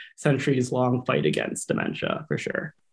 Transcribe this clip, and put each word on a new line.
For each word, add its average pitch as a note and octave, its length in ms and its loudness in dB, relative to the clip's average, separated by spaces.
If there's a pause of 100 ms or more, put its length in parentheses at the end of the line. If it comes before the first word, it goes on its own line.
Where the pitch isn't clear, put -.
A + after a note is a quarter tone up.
(160)
centuries-long B2+ 880 2
fight D3 220 2
against - 400 0
dementia, - 600 -2
for - 120 -2
sure. - 340 -4 (200)